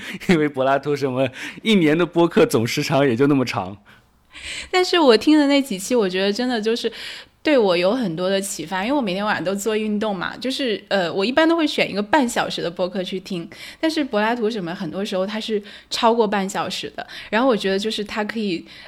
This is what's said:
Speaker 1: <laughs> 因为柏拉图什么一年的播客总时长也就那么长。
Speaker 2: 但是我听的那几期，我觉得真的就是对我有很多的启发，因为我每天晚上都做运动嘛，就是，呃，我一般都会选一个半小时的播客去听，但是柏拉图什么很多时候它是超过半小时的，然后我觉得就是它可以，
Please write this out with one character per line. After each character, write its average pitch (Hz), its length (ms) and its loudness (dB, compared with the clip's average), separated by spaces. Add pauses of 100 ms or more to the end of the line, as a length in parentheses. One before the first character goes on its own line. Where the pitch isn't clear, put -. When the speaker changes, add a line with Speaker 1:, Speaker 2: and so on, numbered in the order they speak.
Speaker 1:
<laughs> - 200 -12
因 170 100 6
为 151 100 2
柏 131 140 -2
拉 139 160 4
图 147 160 -2
什 135 120 -2
么 127 220 0 (320)
一 220 140 4
年 156 200 4
的 175 80 2
播 170 240 4
客 170 160 4
总 123 220 2
时 131 160 -2
长 139 260 2
也 117 80 2
就 135 120 4
那 147 80 4
么 131 100 2
长。 101 320 -6 (920)
Speaker 2:
但 370 120 2
是 370 140 0
我 262 200 6
听 302 200 4
的 294 100 4
那 277 140 4
几 247 160 -4
期， 202 160 -4
我 220 140 4
觉 185 140 -2
得 196 100 2
真 240 160 -4
的 247 120 -2
就 220 140 0
是 233 160 -4 (540)
对 302 140 4
我 196 180 4
有 180 180 2
很 220 220 -2
多 180 140 -2
的 196 100 2
启 196 260 -8
发， 185 160 -4
因 214 80 -2
为 285 60 0
我 294 60 0
每 196 120 -2
天 196 120 -4
晚 208 100 0
上 143 80 -4
都 180 100 -2
做 208 220 -2
运 214 240 -2
动 214 160 -2
嘛， 175 220 -6
就 254 120 -6
是， 262 380 -4
呃， 175 260 0
我 196 120 0
一 226 40 0
般 311 180 2
都 330 100 2
会 311 100 2
选 190 240 -2
一 - 20 -8
个 196 80 -2
半 247 260 2
小 190 220 -2
时 175 120 -6
的 165 100 -2
播 180 160 -2
客 185 160 -4
去 190 160 -6
听， 180 260 -8 (360)
但 320 100 0
是 311 100 0
柏 214 200 -2
拉 220 120 2
图 233 160 -2
什 214 140 -4
么 165 100 -4
很 190 160 -8
多 180 140 -6
时 208 140 -4
候 185 100 0
它 214 100 -6
是 220 240 -4 (280)
超 226 240 4
过 233 120 4
半 202 240 -2
小 175 200 -4
时 - 260 -8
的， - 100 -10 (240)
然 214 120 2
后 262 80 4
我 226 80 4
觉 196 120 -2
得 190 80 2
就 214 140 -4
是 220 140 -4
它 214 180 -4
可 208 160 -6
以， 196 260 -2 (220)